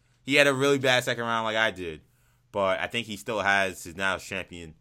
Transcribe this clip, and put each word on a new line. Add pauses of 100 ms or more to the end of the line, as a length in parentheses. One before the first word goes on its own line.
(240)
He
had
a
really
bad
second
round
like
I
did, (500)
but
I
think
he
still
has
his
now
champion